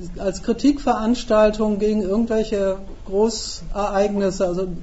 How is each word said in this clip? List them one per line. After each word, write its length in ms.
als 260
Kritikveranstaltung 1400
gegen 220
irgendwelche 760
Großereignisse, 1400
also 220